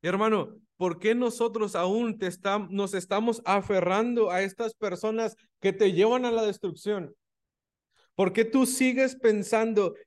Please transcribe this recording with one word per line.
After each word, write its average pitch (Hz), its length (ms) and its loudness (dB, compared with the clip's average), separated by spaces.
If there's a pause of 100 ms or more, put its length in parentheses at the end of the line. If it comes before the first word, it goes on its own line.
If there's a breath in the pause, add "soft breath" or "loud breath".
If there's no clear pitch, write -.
Hermano, 190 560 -2 (180)
¿por 175 240 -4
qué 214 160 2
nosotros 226 580 -2
aún 208 460 -2
te 185 80 -4
estam-, 196 420 -4
nos 196 240 -4
estamos 214 520 -2
aferrando 196 840 0
a 185 140 0
estas 220 320 -6
personas 214 600 -4 (260 soft breath)
que 196 100 0
te 190 220 2
llevan 226 320 2
a 240 60 0
la 226 140 0
destrucción? 196 720 -6 (960)
¿Por 185 200 2
qué 220 100 4
tú 254 220 4
sigues 254 500 2
pensando 214 800 0 (100)